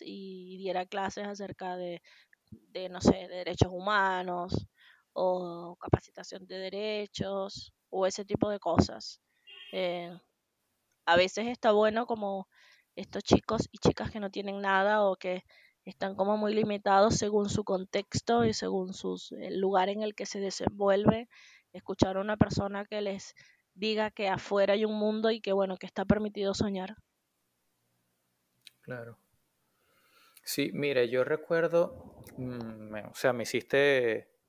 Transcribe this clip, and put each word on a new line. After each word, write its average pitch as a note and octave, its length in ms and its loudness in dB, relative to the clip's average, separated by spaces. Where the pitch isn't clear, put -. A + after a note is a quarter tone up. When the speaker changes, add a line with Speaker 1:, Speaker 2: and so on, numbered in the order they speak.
Speaker 1:
y F#3+ 540 -14
diera F#3 280 -6
clases G3 400 -8
acerca G3 500 -10
de, F3 260 -10
de, - 380 -14
no F#3 120 -12
sé, - 120 4
de - 0 -
derechos F3+ 440 4
humanos F#3 960 2
o F3 680 -2
capacitación - 680 -4
de F#3 120 -12
derechos G3 1120 -8
o F#3 160 0
ese G3 180 -4
tipo G#3 260 -2
de G#3 100 -6
cosas. - 600 0
Eh, F3 400 -4
a E3+ 100 6
veces F#3 320 2
está A#3+ 240 2
bueno G#3+ 340 4
como G3+ 400 -4
estos - 300 -10
chicos - 480 4
y G#3 60 -20
chicas - 340 0
que G#3+ 80 -8
no G3 100 -6
tienen G3 300 -6
nada G3+ 440 4
o F#3+ 120 2
que F#3 260 -6
están G3 320 -8
como G3+ 200 2
muy G#3+ 180 0
limitados G#3 640 4
según G#3 320 2
su G#3 160 -2
contexto G3+ 800 0
y A3 100 4
según F#3 400 -2
sus, F#3 380 -8
el F3+ 280 -8
lugar F#3+ 280 2
en G#3 140 -4
el G#3+ 120 -6
que G3+ 120 -8
se - 140 -8
desenvuelve, G3+ 880 2
escuchar F#3+ 440 -2
a F#3+ 40 0
una G#3 160 -4
persona G3+ 480 0
que G#3 160 -8
les G3 340 -8
diga G#3+ 360 -2
que G3+ 180 -2
afuera G3 460 2
hay A3 100 2
un G#3+ 140 -2
mundo G#3+ 320 2
y A3+ 100 -2
que, G3 120 -2
bueno, F#3+ 260 2
que - 80 -12
está - 180 -6
permitido G#3 500 0
soñar. G3 420 -4
Speaker 2:
Claro. A#2 360 -14
Sí, - 300 -4
mire, C#3 360 2
yo B2+ 160 2
recuerdo, E3 1000 0
mm, A2+ 540 -10
me, G#2+ 160 -8
o A#2 80 -18
sea, C3 180 2
me A#2+ 100 -2
hiciste, B2 840 2